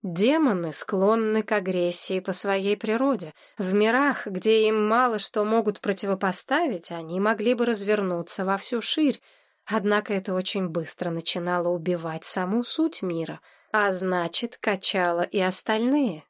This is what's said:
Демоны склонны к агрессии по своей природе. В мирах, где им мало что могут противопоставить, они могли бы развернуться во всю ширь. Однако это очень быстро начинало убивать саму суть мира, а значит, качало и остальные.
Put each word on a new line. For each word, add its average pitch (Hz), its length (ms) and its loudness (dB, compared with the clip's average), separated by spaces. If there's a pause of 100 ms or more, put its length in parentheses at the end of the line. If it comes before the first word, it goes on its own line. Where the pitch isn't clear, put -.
Демоны 196 680 2
склонны 214 680 2
к 214 100 -4
агрессии 185 680 0
по 185 120 -4
своей 196 440 0
природе. 214 560 -2 (240)
В 185 160 -2
мирах, 233 540 2
где 220 420 4
им 214 180 2
мало 226 320 2
что 208 260 -2
могут 214 360 0
противопоставить, 196 1120 -2
они 170 280 -6
могли 214 340 2
бы 240 100 0
развернуться 202 800 0
во 190 140 0
всю 226 240 -4
ширь. 294 380 0 (460)
Однако 208 460 0
это 190 220 -2
очень 185 340 -2
быстро 165 400 -4
начинало 175 640 -2
убивать 165 560 -4
саму 196 380 0
суть 320 360 -2
мира, 165 400 -6 (320)
а 202 200 2
значит, 180 640 -2
качало 180 640 0
и 190 180 -2
остальные. 220 880 0